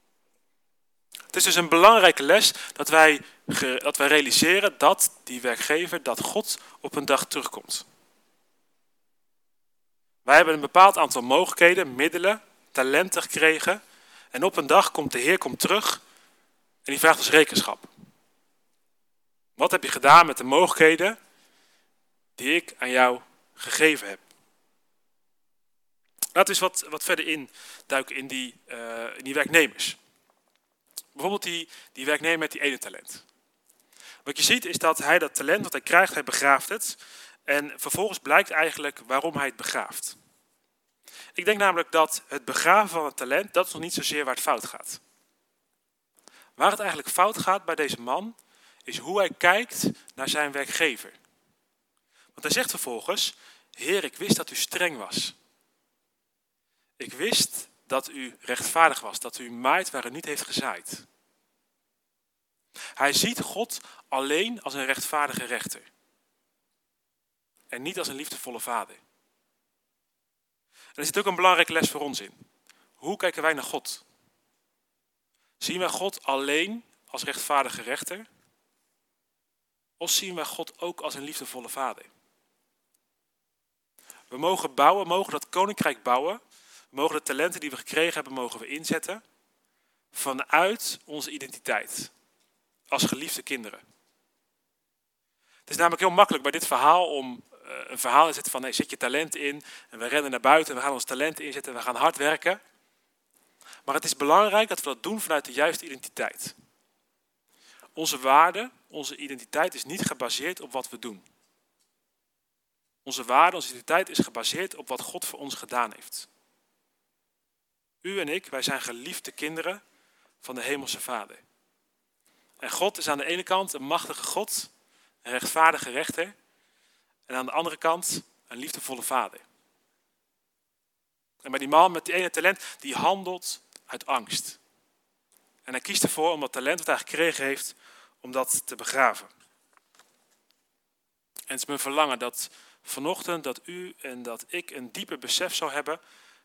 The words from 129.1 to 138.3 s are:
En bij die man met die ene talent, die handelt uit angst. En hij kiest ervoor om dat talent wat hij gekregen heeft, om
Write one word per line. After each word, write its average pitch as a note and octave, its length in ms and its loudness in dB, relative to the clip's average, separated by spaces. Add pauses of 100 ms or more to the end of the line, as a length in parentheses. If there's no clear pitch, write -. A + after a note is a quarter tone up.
En C3+ 100 -16
bij C#3 80 -2
die C3+ 80 -6
man D#3+ 240 8
met E3 140 -8
die E3 80 -6
ene F3+ 160 -2
talent, F3+ 340 0 (160)
die C3+ 160 -10
handelt F3+ 640 -4 (240)
uit - 200 -14
angst. - 540 -6 (1040)
En - 80 -16
hij B2+ 100 -8
kiest F#3+ 220 -2
ervoor D#3+ 280 0
om D#3 80 -4
dat C#3 120 -8
talent C#3 260 -4
wat - 100 -12
hij C#3+ 100 2
gekregen D3+ 480 -2
heeft, C3+ 300 -6 (440)
om B2+ 120 -18